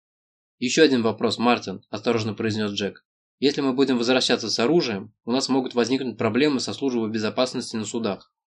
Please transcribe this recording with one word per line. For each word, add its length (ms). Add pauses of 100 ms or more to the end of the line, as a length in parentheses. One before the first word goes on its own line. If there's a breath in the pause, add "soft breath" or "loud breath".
(580)
«Еще 260
один 200
вопрос, 340
Мартин», 520
осторожно 440
произнес 380
Джек. 340 (340)
«Если 220
мы 120
будем 240
возвращаться 520
с 100
оружием, 540 (120)
у 60
нас 160
могут 280
возникнуть 420
проблемы 420
со 140
службой 380
безопасности 640
на 100
судах». 480 (240)